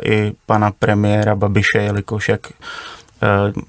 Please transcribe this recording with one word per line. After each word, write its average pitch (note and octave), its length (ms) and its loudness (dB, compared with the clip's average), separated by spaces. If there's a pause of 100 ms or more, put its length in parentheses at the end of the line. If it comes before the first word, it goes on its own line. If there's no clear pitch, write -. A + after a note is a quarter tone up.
i G#2+ 280 0 (140)
pana G#2+ 240 2
premiéra G#2 640 2
Babiše, G2+ 440 2
jelikož, G#2 500 -4
jak, - 240 -2
eh, - 1000 -4 (160)